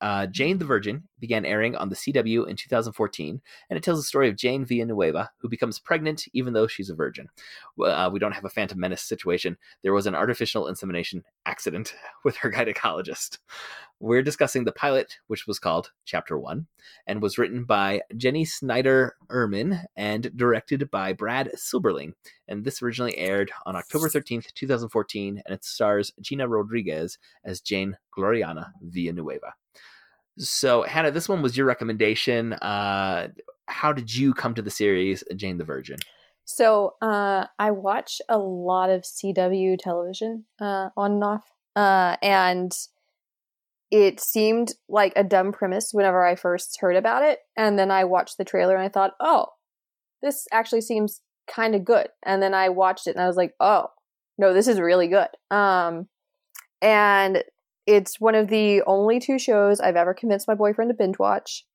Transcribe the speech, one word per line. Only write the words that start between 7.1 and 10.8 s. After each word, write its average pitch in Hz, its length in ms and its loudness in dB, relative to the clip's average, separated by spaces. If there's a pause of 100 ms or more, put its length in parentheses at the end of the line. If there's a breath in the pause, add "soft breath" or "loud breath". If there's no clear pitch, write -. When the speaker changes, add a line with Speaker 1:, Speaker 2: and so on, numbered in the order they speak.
Speaker 1:
Well, - 140 0
uh, 87 180 0
we 98 80 -4
don't 101 140 -2
have - 140 -10
a 95 40 -8
Phantom 98 300 -6
Menace 90 240 -6
situation. 87 540 -4 (260 soft breath)
There 95 100 0
was 101 140 0
an 92 80 -4
artificial 107 520 -2
insemination 90 560 -8 (220)